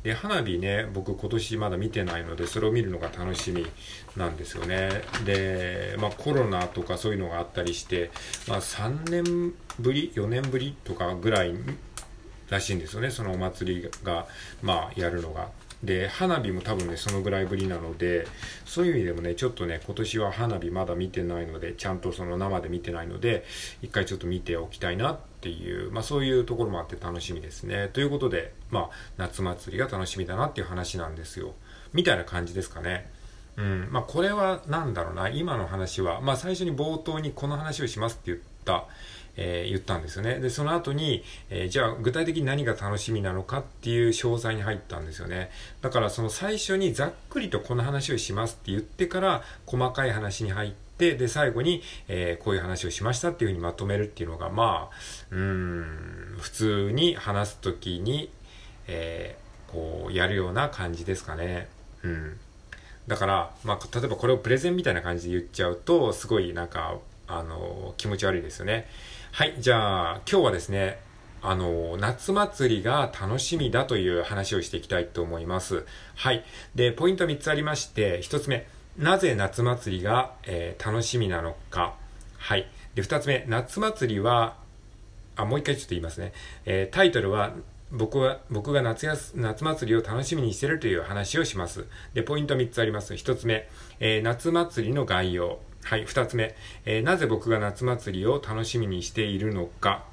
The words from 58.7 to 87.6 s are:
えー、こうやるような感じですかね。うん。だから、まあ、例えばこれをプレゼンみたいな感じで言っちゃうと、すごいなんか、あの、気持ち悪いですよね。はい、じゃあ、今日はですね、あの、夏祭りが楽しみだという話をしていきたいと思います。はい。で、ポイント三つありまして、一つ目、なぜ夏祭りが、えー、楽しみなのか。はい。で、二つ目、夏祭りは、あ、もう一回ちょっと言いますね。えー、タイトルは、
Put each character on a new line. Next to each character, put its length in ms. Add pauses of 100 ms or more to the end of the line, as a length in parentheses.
え 500 (320)
ー、 20
こ 380
う 20
や 140
る 100
よ 140
う 40
な 160
感 260
じ 100
で 80
す 100
か 120
ね。 320 (340)
う 60
ん。 320 (680)
だ 100
か 100
ら、 240 (120)
ま 160
あ、 200
例 40
え 40
ば 80
こ 100
れ 80
を 60
プ 100
レ 80
ゼ 140
ン 40
み 60
た 80
い 60
な 80
感 160
じ 80
で 100
言 60
っ 40
ち 160
ゃ 60
う 60
と、 360
す 140
ご 140
い 140
な 120
ん 40
か、 260 (320)
あ 160
の、 540
気 100
持 100
ち 80
悪 140
い 20
で 80
す 120
よ 40
ね。 220 (440)
は 140
い、 140
じ 120
ゃ 420
あ、 140
今 140
日 40
は 60
で 100
す 80
ね、 300 (440)
あ 120
の、 420
夏 340
祭 460
り 60
が 280 (100)
楽 160
し 180
み 140
だ 160
と 120
い 220
う 40
話 320
を 80
し 60
て 80
い 40
き 60
た 120
い 60
と 160
思 180
い 60
ま 140
す。 260 (300)
は 160
い。 120 (300)
で、 180
ポ 160
イ 40
ン 60
ト 100
三 100
つ 140
あ 20
り 80
ま 140
し 120
て、 360
一 160
つ 100
目、 160 (320)
な 220
ぜ 160
夏 260
祭 360
り 60
が、 300 (100)
え 360
ー、 120
楽 120
し 160
み 80
な 160
の 120 (140)
か。 240 (440)
は 200
い。 100 (280)
で、 80
二 160
つ 80
目、 200
夏 320
祭 360
り 40
は、 380 (800)
あ、 100
も 120
う 20
一 40
回 120
ち 40
ょ 20
っ 20
と 80
言 80
い 20
ま 80
す 100
ね。 140 (320)
え 260
ー、 40
タ 80
イ 80
ト 100
ル 80
は、 240 (380)